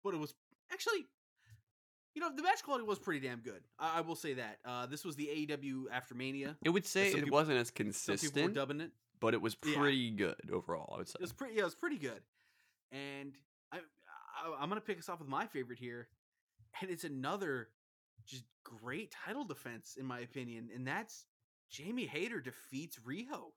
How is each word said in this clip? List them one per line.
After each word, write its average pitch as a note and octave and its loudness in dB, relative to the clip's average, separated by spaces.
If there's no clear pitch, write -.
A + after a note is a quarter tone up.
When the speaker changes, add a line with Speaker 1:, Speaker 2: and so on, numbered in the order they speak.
Speaker 1:
But G3 0
it E3 0
was D3+ -4
actually, G4 0
you D#4 -2
know, E4+ 2
the D#4 -2
match G4 6
quality B3+ 0
was G3+ 2
pretty C#3+ 0
damn A#2+ -4
good. A2 -8
I, D#3+ 2
I E3 4
will E3 -2
say C#3+ -2
that. A2 -6
Uh, B2 -2
this C#3+ -8
was D#3 -4
the D3 -2
A D3 -2
E D3+ 0
W C3+ -2
After B2 -4
Mania, C3+ -4
Speaker 2:
It D#3 6
would F#3 6
Speaker 1:
as - -6
Speaker 2:
say G3 6
Speaker 1:
some D3+ 4
Speaker 2:
it - 4
Speaker 1:
peop-, C#3 4
Speaker 2:
wasn't D3+ 8
as A#2+ 4
Speaker 1:
some - -8
people - 0
were - 4
Speaker 2:
consistent, C#3 2
Speaker 1:
dubbing C#3+ 0
it. E3 -8
Speaker 2:
but A2+ 6
it G#2 4
was G#2+ 2
Speaker 1:
Yeah. D3 4
Speaker 2:
pretty C3+ 6
good G2+ 2
overall, E2+ 0
I - -6
would - -6
say. - -12
Speaker 1:
It F3+ 0
was - -4
pretty, A#3+ -6
yeah, G#3+ 6
it F#3+ 4
was E3 -2
pretty D4+ -2
good. B2 -4
And C#3 -8
I, E3 -8
I, - -8
I'm D3+ 2
gonna G#3 2
pick G3+ -4
us E3 -8
off E3+ -4
with C#3+ -10
my D3 2
favorite B2 -4
here, A#2+ -8
and F#3+ -6
it's E3+ -4
another C#3+ -2
just B2+ -14
great B2 -6
title B3 -6
defense, B2 -8
in C3+ -4
my B2 -2
opinion, A#2+ -6
and B2+ -6
that's F#3+ -4
Jamie G3+ -4
Hayter F3+ -2
defeats C3 -8
Riho. E3 -8